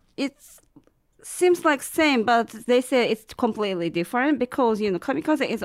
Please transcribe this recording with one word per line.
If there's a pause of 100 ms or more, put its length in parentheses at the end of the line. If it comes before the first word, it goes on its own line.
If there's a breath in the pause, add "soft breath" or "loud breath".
(180)
it (880)
seems
like
same,
but (180)
they
say
it's
completely
different
because,
you
know,
kamikaze
is